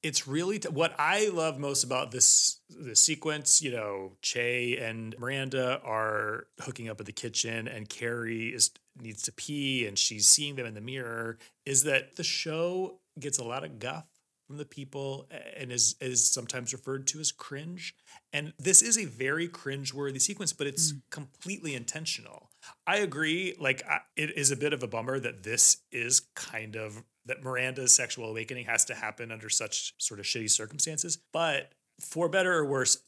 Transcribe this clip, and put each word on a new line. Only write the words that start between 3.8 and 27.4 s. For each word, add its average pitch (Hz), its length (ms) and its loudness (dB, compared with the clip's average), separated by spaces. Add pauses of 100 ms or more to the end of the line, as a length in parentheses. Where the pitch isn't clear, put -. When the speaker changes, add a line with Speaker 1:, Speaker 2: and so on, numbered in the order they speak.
Speaker 1:
Che 120 540 0
and 113 420 -6
Miranda 135 640 -2
are 110 640 -2 (120)
hooking 117 300 -8
up 107 100 -10
at 104 60 -8
the 123 60 -12
kitchen 113 560 -2
and 110 200 -10
Carrie 117 600 -4
is, 117 240 2 (280)
needs 110 220 -10
to 113 100 -4
pee 135 540 -2
and 98 140 -2
she's 107 280 4
seeing 143 280 6
them 127 100 -4
in 110 80 -10
the 104 80 -10
mirror, 117 560 -6 (300)
is 135 160 6
that 139 320 2
the 170 80 -4
show 175 760 -2 (220)
gets 139 180 -2
a 127 60 -2
lot 123 200 -4
of 123 140 -12
guff 139 300 -8 (400)
from 143 100 -14
the 147 80 -10
people 139 640 -10
a-, - 320 -12
and 123 100 -8
is, 120 300 2
is 127 260 2
sometimes 123 460 -2
referred 135 320 -6
to 156 140 -4
as 151 120 -2
cringe. 165 600 -12 (400)
And 151 240 -4
this 175 240 8
is 233 160 2
a 214 80 -2
very 135 420 -2
cringe-worthy 139 680 -6
sequence, 190 340 0
but 147 140 -4
it's 151 280 2
Speaker 2:
Mm. 139 80 -10 (100)
Speaker 1:
completely 156 640 -8
intentional. - 760 -8 (380)
I 190 100 4
agree. 165 600 0
Like, 151 280 0
I, 147 120 0 (180)
it 151 180 -2
is 139 140 4
a 143 80 4
bit 143 160 0
of 131 80 -4
a 123 60 -4
bummer 120 320 -2
that 113 240 -8
this 110 340 6 (140)
is 120 300 2 (140)
kind 110 400 -8
of, 110 280 -8 (240)
that 131 160 -8